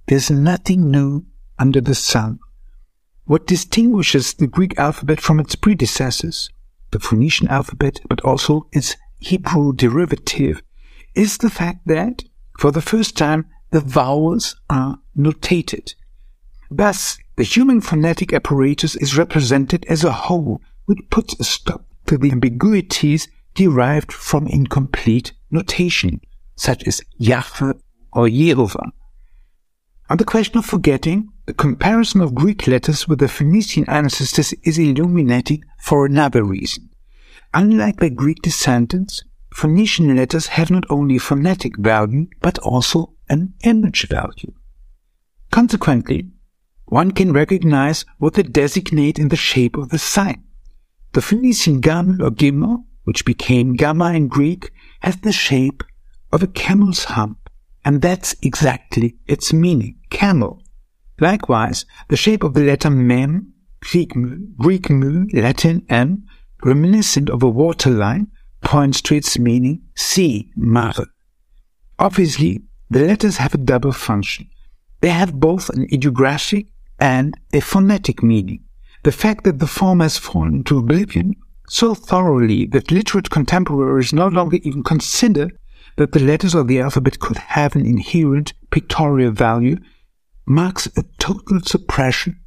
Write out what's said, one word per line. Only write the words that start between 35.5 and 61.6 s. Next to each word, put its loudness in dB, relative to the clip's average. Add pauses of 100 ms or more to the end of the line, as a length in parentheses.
for 2
another 2
reason. -6 (640)
Unlike 2
their 2
Greek -2
descendants, -2 (300)
Phoenician 2
letters -2
have -2
not 2
only 0
phonetic -2
value, 2 (140)
but 0
also -2 (160)
an -2 (100)
image 2
value. -6 (960)
Consequently, 0 (580)
one 2
can 2
recognize 2 (140)
what 0
they 4
designate 0
in 0
the 2
shape 0
of -8
the -4
sign. -2 (720)
The 2
Phoenician 2
Gamel 0
or 0
Gimel, 0 (200)
which -4
became 0
Gamma 0
in 0
Greek, -2 (300)
has -2
the -2
shape -2 (480)
of 2
a 0
camel's 0
hump, -6 (340)
and 2
that's -2
exactly -2 (100)
its -4
meaning, 0 (160)
camel. 0 (580)
Likewise, 0 (240)